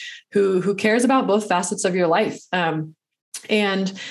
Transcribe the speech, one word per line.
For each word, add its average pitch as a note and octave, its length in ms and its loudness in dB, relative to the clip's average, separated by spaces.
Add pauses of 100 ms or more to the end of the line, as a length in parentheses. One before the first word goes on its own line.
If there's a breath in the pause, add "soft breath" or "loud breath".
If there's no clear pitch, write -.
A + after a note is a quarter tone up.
(320 loud breath)
who, F#3+ 300 2
who G3 120 0
cares A3 300 2
about C4 240 2
both G#3 200 2
facets F#3+ 380 -2
of F#3 80 0
your F3+ 140 2
life. F#3 340 0 (100)
Um, D#3 440 -2 (540)
and G3 420 0 (200 loud breath)